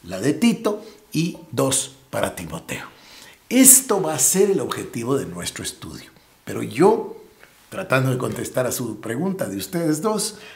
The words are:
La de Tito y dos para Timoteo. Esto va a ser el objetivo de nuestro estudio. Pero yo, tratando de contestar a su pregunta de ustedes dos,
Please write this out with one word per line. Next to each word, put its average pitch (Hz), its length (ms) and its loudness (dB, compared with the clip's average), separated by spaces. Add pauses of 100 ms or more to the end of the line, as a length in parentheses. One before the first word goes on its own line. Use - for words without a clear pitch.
La 90 160 -10
de 139 140 2
Tito 214 520 0 (280)
y 165 240 -2 (140)
dos 131 440 0 (140)
para 98 260 -2
Timoteo. - 520 -10 (600)
Esto 240 540 6
va 156 140 -2
a 139 40 -4
ser 196 320 4
el 165 80 2
objetivo 117 580 -2
de 90 100 -2
nuestro 87 360 -8
estudio. - 480 -12 (320)
Pero - 180 -6
yo, 139 540 4 (540)
tratando 131 400 0
de 127 80 0
contestar 117 480 -2
a 117 60 -2
su 110 280 -6
pregunta 135 480 -4
de 98 100 -6
ustedes 156 440 -2
dos, 214 380 -2 (160)